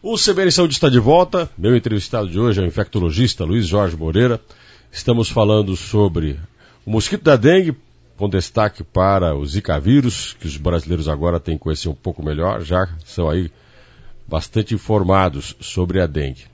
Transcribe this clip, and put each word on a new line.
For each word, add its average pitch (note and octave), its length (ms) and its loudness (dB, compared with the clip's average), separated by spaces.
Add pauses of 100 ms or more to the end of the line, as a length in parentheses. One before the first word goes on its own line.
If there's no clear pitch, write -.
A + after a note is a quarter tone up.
O A3+ 120 -2
C G3 160 2
B F#3+ 80 2
N F3 80 4
Saúde E3 240 2
está D#3 120 2
de B2 120 6
volta. E3+ 580 4
Meu A2 180 2
entrevistado A2 540 -2
de F2 100 -4
hoje G#2+ 220 2
é - 20 0
o F2 40 0
infectologista F2+ 760 -2
Luiz F#2+ 240 0
Jorge F2+ 300 0
Moreira. G#2 420 0 (520)
Estamos A#2 400 -2
falando G#2+ 440 2
sobre E2 640 -2 (460)
o G#2 60 -6
mosquito A2 320 -2
da D3 120 6
dengue, D#3+ 400 4 (400)
com G2+ 140 -2
destaque G2 540 -2
para F#2 520 2
o C#2+ 80 -4
Zika D2+ 360 -2
vírus, B2 600 0
que - 60 -16
os D2 120 -8
brasileiros D#2+ 500 -2
agora D#2+ 320 -2
têm D#2+ 180 -6
que - 60 -12
conhecer D#2+ 260 -4
um C#2+ 60 -6
pouco D#2 280 -10
melhor, D#2+ 380 -4
já F2+ 260 -2 (160)
são E2+ 240 -4
aí E2 240 -2 (760)
bastante G#2+ 480 -4
informados F#2+ 840 0
sobre F2+ 400 -2
a F2+ 60 2
dengue. C#2+ 380 -6 (100)